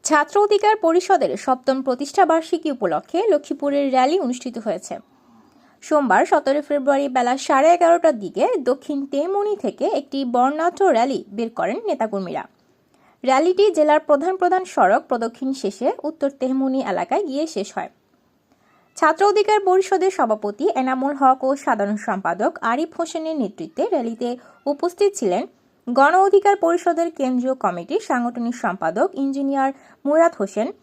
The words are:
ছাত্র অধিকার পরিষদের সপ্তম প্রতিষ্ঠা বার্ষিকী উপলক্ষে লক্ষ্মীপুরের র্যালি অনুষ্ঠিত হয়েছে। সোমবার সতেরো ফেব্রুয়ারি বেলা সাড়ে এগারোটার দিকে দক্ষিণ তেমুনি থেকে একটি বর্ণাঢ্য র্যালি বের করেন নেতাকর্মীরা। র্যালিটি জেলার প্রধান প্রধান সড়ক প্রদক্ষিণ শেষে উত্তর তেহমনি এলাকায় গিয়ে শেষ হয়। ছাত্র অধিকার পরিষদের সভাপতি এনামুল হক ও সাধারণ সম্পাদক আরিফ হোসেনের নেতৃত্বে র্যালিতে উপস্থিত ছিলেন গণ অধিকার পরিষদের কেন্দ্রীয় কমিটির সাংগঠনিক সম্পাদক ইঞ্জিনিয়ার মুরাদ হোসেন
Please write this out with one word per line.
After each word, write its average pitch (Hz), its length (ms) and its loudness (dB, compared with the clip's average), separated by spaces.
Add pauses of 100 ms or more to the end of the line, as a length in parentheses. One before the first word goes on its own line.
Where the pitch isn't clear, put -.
ছাত্র 302 260 2 (120)
অধিকার 415 280 2 (100)
পরিষদের 330 460 2 (140)
সপ্তম 262 320 0 (100)
প্রতিষ্ঠা 277 440 0
বার্ষিকী 330 440 -2
উপলক্ষে 185 440 -4 (140)
লক্ষ্মীপুরের 285 520 -2 (100)
র্যালি 262 300 2
অনুষ্ঠিত 247 300 -6 (100)
হয়েছে। 196 280 -6 (960)
সোমবার 285 340 2 (100)
সতেরো 294 360 2
ফেব্রুয়ারি 285 480 0
বেলা 247 180 2 (140)
সাড়ে 294 300 4
এগারোটার 339 460 4
দিকে 190 200 -2 (260)
দক্ষিণ 285 280 -4 (160)
তেমুনি 392 420 -2 (100)
থেকে 240 200 -4 (140)
একটি - 200 -8 (160)
বর্ণাঢ্য 311 480 0 (140)
র্যালি 240 220 0 (160)
বের 226 140 -4 (100)
করেন 190 180 -2 (120)
নেতাকর্মীরা। 196 540 -4 (840)
র্যালিটি 349 380 2 (120)
জেলার 302 300 4
প্রধান 302 340 2
প্রধান 359 220 2 (100)
সড়ক 202 360 4
প্রদক্ষিণ 233 400 -4 (120)
শেষে 202 260 -4 (220)
উত্তর 285 200 -4 (100)
তেহমনি 262 400 -2 (120)
এলাকায় 180 380 -2
গিয়ে 277 140 -4 (120)
শেষ 202 200 -4
হয়। 175 160 -10 (1040)
ছাত্র 320 240 2 (100)
অধিকার 427 280 4 (100)
পরিষদের 370 480 2
সভাপতি 214 480 -2 (160)
এনামুল 262 400 -2
হক 262 260 4
ও - 20 0 (160)
সাধারণ 208 320 -2 (100)
সম্পাদক 208 440 -2 (200)
আরিফ 320 260 -4
হোসেনের 320 460 -6
নেতৃত্বে 196 400 -6 (100)
র্যালিতে 240 360 -4 (440)
উপস্থিত 359 460 0
ছিলেন 208 260 0 (540)
গণ 285 140 6 (140)
অধিকার 403 280 4 (100)
পরিষদের 339 440 0 (100)
কেন্দ্রীয় 254 440 -2
কমিটির 185 460 -2
সাংগঠনিক 240 540 -4
সম্পাদক 190 440 -2 (160)
ইঞ্জিনিয়ার 277 480 -2 (340)
মুরাদ 330 340 4
হোসেন 208 280 -4 (160)